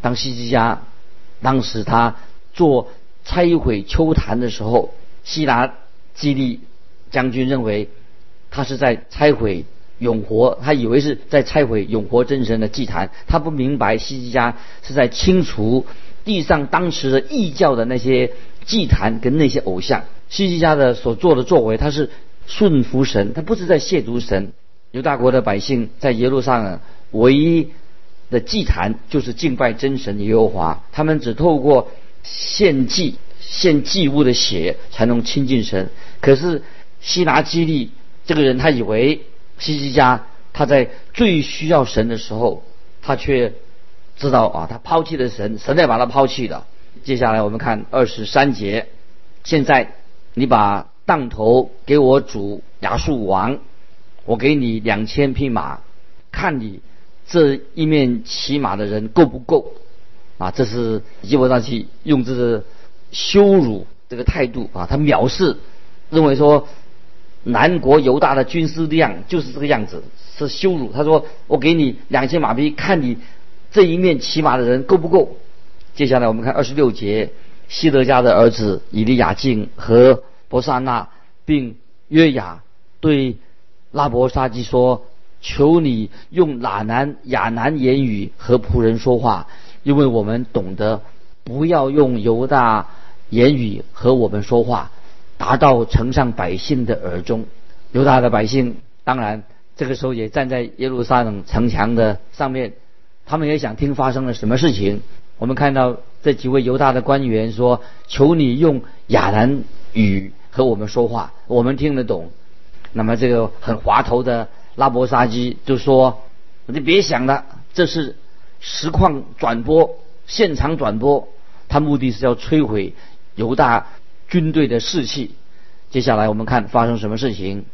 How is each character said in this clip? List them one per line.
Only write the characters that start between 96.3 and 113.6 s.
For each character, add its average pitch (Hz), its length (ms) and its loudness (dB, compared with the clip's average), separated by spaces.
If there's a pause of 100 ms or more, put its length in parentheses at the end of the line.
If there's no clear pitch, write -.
百 92 240 -4
姓 127 300 -2
的 104 100 0
耳 90 260 -6
中。” 110 240 -2 (460)
犹 131 140 4
大 131 160 6
的 120 80 4
百 110 160 2
姓 120 320 0 (260)
当 127 160 -2
然 107 240 -4 (320)
这 143 100 -4
个 131 100 -4
时 131 100 -6
候 131 80 -2
也 110 160 -4
站 135 180 -2
在 123 300 -4
耶 127 100 -4
路 127 160 -2
撒 123 200 4
冷 101 220 -4
城 117 220 2
墙 110 280 2
的 110 240 2 (120)
上 135 200 -4
面， 127 220 -6 (520)
他 151 120 -4
们 151 120 0
也 151 80 2
想 120 180 -4
听 143 200 0
发 131 180 2
生 131 120 -2
了 123 80 -2
什 107 140 -4
么 123 100 2
事 147 140 4
情。 98 300 0 (360)
我 117 80 -6
们 127 100 -2
看 143 180 2
到 127 260 2 (220)
这 147 120 2
几 127 160 -4
位 135 140 4
犹 127 140 0
大 139 140 4
的 123 100 0
官 139 240 2
员 110 280 0
说 123 260 2 (280)
，“求 147 280 4
你 135 240 2
用 147 220 4 (260)
亚 104 240 2
兰 120 320 4 (300)
语 98 400 2 (180)
和 131 140 2
我 117 100 2
们 104 140 -6
说 120 180 0
话， 107 240 -4 (160)
我 120 160 2
们 131 140 2
听 147 180 0
得 131 80 0
懂。” 85 280 -4 (600)
那 110 120 -2
么 110 120 2
这 120 140 2
个 117 200 2 (120)